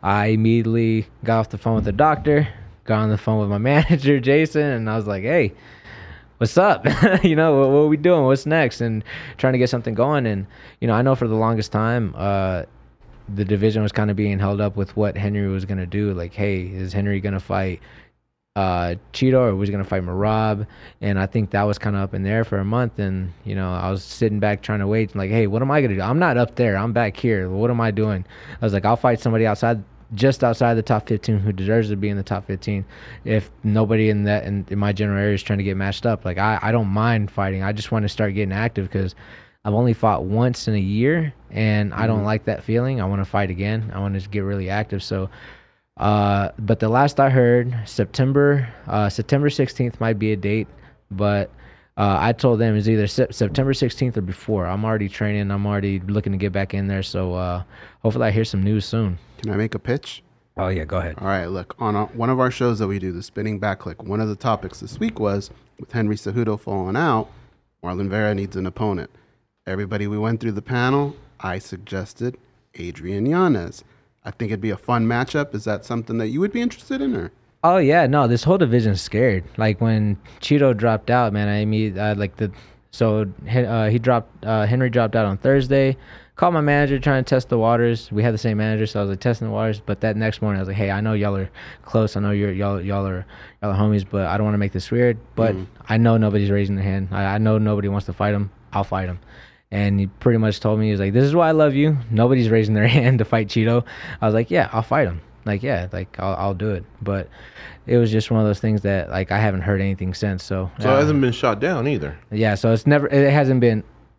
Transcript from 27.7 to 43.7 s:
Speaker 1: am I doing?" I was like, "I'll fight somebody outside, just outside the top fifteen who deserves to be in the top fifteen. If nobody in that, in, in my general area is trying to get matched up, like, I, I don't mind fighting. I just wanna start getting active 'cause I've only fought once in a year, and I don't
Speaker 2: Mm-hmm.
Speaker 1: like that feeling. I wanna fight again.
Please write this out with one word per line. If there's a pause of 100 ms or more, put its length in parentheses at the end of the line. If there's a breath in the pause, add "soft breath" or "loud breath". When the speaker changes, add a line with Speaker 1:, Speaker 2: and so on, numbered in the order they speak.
Speaker 1:
am
I
doing?" (340 loud breath)
I
was
like,
"I'll
fight
somebody
outside, (320)
just
outside
the
top
fifteen
who
deserves
to
be
in
the
top
fifteen. (420 loud breath)
If (120)
nobody
in
that,
in,
in
my
general
area
is
trying
to
get
matched
up,
like,
I,
I
don't
mind
fighting.
I
just
wanna
start
getting
active
'cause (520 loud breath)
I've
only
fought
once
in
a
year, (180)
and
I
don't
Speaker 2:
Mm-hmm.
Speaker 1:
like
that
feeling.
I
wanna
fight
again.